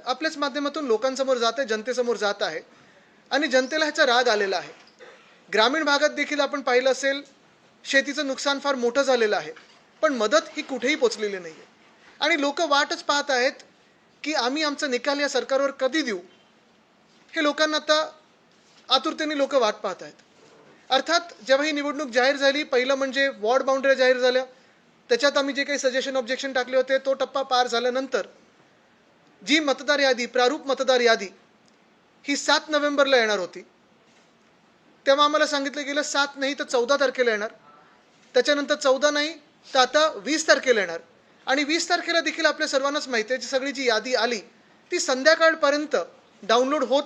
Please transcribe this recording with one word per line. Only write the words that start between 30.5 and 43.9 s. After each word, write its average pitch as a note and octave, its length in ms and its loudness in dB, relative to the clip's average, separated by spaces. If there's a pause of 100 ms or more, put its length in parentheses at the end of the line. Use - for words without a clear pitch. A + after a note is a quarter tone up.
मतदार B3+ 320 2
यादी A3+ 280 4 (1000)
ही C#4 80 0
सात D4 240 2 (100)
नोव्हेंबरला C#4+ 480 2
येणार G#3+ 220 2
होती, F3+ 260 -10 (1400)
तेव्हा C#4+ 180 6
आम्हाला D4 220 2
सांगितलं C#4+ 380 -4
गेलं C#4+ 160 -4
सात C#4+ 340 -2
नाही C#4 180 -4
तर D4 100 -8
चौदा B3 360 0
तारखेला B3+ 320 0
येणार, G#3+ 200 -4 (840)
त्याच्यानंतर C#4+ 420 2
चौदा C#4 360 2
नाही D4 220 -2 (400)
तर C4+ 60 4
आता D4+ 360 4
वीस C4+ 320 -4
तारखेला C4 320 4
येणार E3+ 200 -4 (480)
आणि C4+ 160 2
वीस D#4 260 -2
तारखेला E4+ 300 0
देखील D#4+ 260 -2
आपल्या D4+ 220 2
सर्वांनाच C#4+ 400 -2
माहिती A#3 260 -2
आहे, B3+ 80 -4
जी - 60 -12
सगळी C4+ 240 -2
जी C4 160 -4
यादी A3+ 280 0